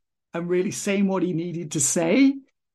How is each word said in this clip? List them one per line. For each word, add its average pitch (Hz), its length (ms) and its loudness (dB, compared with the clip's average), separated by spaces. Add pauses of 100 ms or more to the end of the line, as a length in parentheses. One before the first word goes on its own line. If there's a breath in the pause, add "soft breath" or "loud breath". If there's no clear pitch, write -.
(340)
and 170 160 -4
really 180 220 0
saying 196 360 0
what 190 160 0
he 180 100 -2
needed 165 380 -6
to 160 80 -2
say 208 560 4 (400)